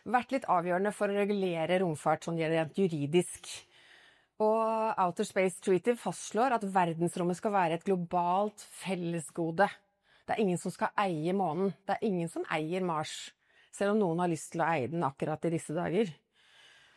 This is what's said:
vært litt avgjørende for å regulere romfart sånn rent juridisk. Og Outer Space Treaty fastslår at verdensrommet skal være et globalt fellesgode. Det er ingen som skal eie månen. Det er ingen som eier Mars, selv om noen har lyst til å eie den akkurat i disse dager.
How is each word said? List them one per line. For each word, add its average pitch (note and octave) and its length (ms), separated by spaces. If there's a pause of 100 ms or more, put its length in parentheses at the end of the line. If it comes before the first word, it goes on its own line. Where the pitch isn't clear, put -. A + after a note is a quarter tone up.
vært A#3+ 240
litt C4+ 160
avgjørende F3+ 480
for G3+ 160
å G3+ 60
regulere F#3 640
romfart D#3+ 420
sånn E3 160
rent D#3+ 400
juridisk. E3 680 (880)
Og A3 560
Outer F#3 320
Space F#3+ 320
Treaty F#3 320
fastslår A3+ 640
at A3 80
verdensrommet F3 720
skal G#3+ 160
være F3 240
et - 80
globalt F#3 800 (160)
fellesgode. E3+ 880 (560)
Det - 140
er - 20
ingen F#3 160
som F3 160
skal - 240
eie F3+ 400
månen. F3+ 380 (100)
Det G3 140
er B3+ 100
ingen F3 240
som F4+ 160
eier E3 320
Mars, D#3+ 540 (420)
selv G3+ 160
om A3 140
noen E3+ 180
har F3 80
lyst - 220
til E3 100
å D#3+ 80
eie B2+ 160
den E3 160
akkurat D#3 400
i E3+ 140
disse D3+ 180
dager. F3 320 (880)